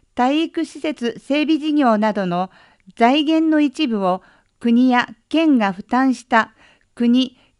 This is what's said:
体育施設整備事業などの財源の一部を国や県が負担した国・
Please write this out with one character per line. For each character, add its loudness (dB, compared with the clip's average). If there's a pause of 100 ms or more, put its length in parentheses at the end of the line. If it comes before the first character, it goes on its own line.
(140)
体 0
育 -6
施 -16
設 -6
整 -2
備 0
事 -6
業 2
な 0
ど -4
の -4 (440)
財 2
源 0
の 2
一 0
部 -2
を -2 (380)
国 2
や 0 (220)
県 2
が 0
負 -12
担 0
し -18
た -2 (420)
国・ 0 (220)